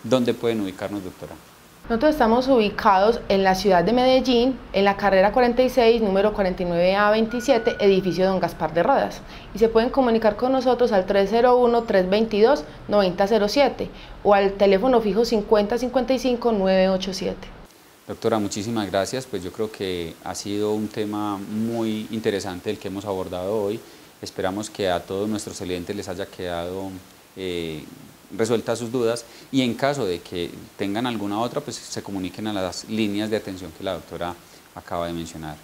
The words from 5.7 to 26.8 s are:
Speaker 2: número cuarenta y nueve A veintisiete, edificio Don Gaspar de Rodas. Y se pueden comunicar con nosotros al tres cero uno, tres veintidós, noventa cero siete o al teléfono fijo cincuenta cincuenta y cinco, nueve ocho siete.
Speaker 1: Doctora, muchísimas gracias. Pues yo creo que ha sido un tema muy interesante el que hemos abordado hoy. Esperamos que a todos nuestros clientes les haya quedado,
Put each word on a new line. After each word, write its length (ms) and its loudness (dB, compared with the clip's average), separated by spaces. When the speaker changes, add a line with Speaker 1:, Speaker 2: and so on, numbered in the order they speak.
Speaker 2:
número 320 2
cuarenta 300 -2
y 20 -2
nueve 300 2
A 160 4
veintisiete, 680 2
edificio 460 4
Don 140 2
Gaspar 340 -4
de 80 2
Rodas. 400 0
Y 60 -10
se 100 4
pueden 220 2
comunicar 440 2
con 160 0
nosotros 400 2
al 140 2
tres 240 2
cero 280 6
uno, 260 4
tres 260 2
veintidós, 540 4
noventa 400 2
cero 200 2
siete 420 2
o 100 6
al 200 4
teléfono 480 4
fijo 240 0
cincuenta 520 2
cincuenta 360 0
y 60 0
cinco, 320 0
nueve 380 4
ocho 240 -2
siete. 340 -6
Speaker 1:
Doctora, 300 -2
muchísimas 520 -4
gracias. 360 -2
Pues 180 -8
yo 80 -8
creo 200 -6
que 420 -6
ha 120 -8
sido 380 -4
un 140 -4
tema 500 -6
muy 720 -4
interesante 580 -4
el 80 -6
que 100 -12
hemos 180 -8
abordado 500 -6
hoy. 240 -2
Esperamos 480 -6
que 200 -4
a 100 0
todos 280 -4
nuestros 300 -6
clientes 380 -8
les 120 -10
haya 200 -8
quedado, 640 -8